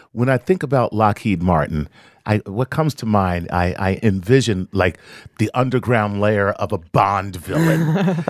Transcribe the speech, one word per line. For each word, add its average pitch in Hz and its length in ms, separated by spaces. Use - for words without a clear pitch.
when 120 160
I 135 100
think 185 260
about 131 280
Lockheed 104 500
Martin, 78 460
I, 107 200
what 107 240
comes 156 260
to - 120
mind, 92 440
I, 90 280
I 95 240
envision, 101 680
like, 92 280
the 107 140
underground 117 680
lair 104 340
of 98 160
a 104 60
Bond 98 600
villain. 160 800